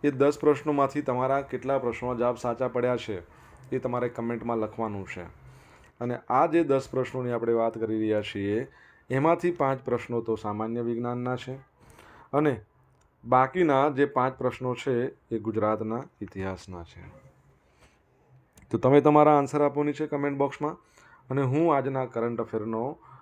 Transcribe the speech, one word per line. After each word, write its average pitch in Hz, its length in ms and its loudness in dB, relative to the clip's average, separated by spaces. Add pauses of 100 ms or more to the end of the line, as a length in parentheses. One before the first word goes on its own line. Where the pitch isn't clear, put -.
એ 147 80 2
દસ 139 280 2
પ્રશ્નોમાંથી 143 600 2
તમારા 131 400 0
કેટલા 131 360 -4
પ્રશ્નોના 123 420 -4
જવાબ 120 160 2
સાચા 123 320 -2
પડ્યા 123 300 0
છે, 101 240 -8 (500)
એ 131 80 -2
તમારે 123 300 -2
કમેન્ટમાં 117 480 -4
લખવાનું 107 500 -4
છે. 90 160 -12 (760)
અને 123 200 -4 (100)
આ 131 160 6
જે 165 180 2
દસ 135 280 2
પ્રશ્નોની 127 400 -4
આપણે 117 220 0
વાત 113 240 0
કરી 110 220 -2
રહ્યા 107 220 2
છીએ, 104 460 -2 (420)
એમાંથી 165 420 2
પાંચ 135 340 -2
પ્રશ્નો 120 360 -2
તો 113 140 -2
સામાન્ય 110 460 -4
વિજ્ઞાનના 120 540 -4
છે 131 200 -10 (800)
અને 139 280 2 (640)
બાકીના 135 640 4
જે 139 160 2
પાંચ 131 320 0
પ્રશ્નો 127 380 -4
છે, 123 320 -2 (240)
એ 113 80 -2
ગુજરાતના 110 640 -2 (180)
ઇતિહાસના 95 640 -10
છે. - 480 -20 (1400)
તો 117 60 0
તમે 139 240 6
તમારા 151 360 8
આન્સર 143 240 0
આપવાની 143 320 0
છે 147 140 -6
કમેન્ટ 143 300 -4
બોક્સમાં 143 360 -2 (560)
અને 131 120 -2
હું 143 360 2
આજના 135 280 -2
કરંટ 117 360 -4
અફેરનો 113 560 -4 (240)